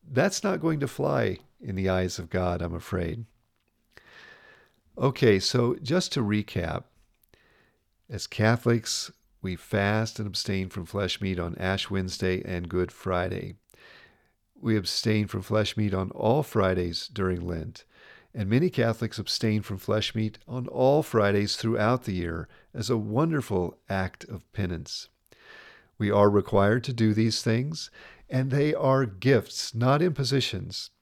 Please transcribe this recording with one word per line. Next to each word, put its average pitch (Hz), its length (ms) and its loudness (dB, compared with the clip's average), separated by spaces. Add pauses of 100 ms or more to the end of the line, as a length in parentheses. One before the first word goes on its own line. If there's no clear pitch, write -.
That's 156 380 0
not 190 160 -2
going 160 200 -2
to 139 80 -2
fly 135 500 -2 (200)
in 98 160 -10
the 95 140 0
eyes 92 300 0
of 85 100 -10
God, 90 320 0
I'm 85 140 -4
afraid. 87 500 -4 (1700)
Okay, 123 400 4
so 123 380 2
just 160 360 -2
to 139 80 -2
recap, 101 640 -2 (1300)
as 110 160 -6
Catholics, 117 840 2 (300)
we 92 160 -4
fast 107 600 0
and 104 100 -4
abstain 95 400 -2
from 90 160 -10
flesh 98 360 -4
meat 95 180 -2
on 85 180 -4
Ash 95 320 -2
Wednesday 92 540 -2
and 90 260 -6
Good 90 240 -2
Friday. 92 640 -4 (1040)
We 113 160 0
abstain 104 520 0
from 98 120 -4
flesh 107 380 -2
meat 104 160 0
on 95 160 -2
all 131 320 2
Fridays 92 680 0
during 92 320 0
Lent, 85 440 -6 (500)
and 101 160 -2
many 143 180 4
Catholics 113 500 0
abstain 107 440 0
from 98 160 -8
flesh 107 360 -2
meat 110 320 -2
on 123 200 -8
all 135 360 4
Fridays 101 540 2
throughout 113 480 2
the 104 80 -4
year 85 360 -4 (260)
as 117 160 -4
a 117 80 2
wonderful 110 800 -2 (100)
act 95 360 -4
of - 280 -14
penance. 90 560 -6 (920)
We 101 140 2
are 101 180 8
required 101 540 4
to 135 80 -4
do 113 200 2
these 110 300 0
things, 127 480 -2 (400)
and 131 220 0
they 147 200 2
are 135 320 2
gifts, 110 680 0
not 127 260 4
impositions. 127 880 -2 (120)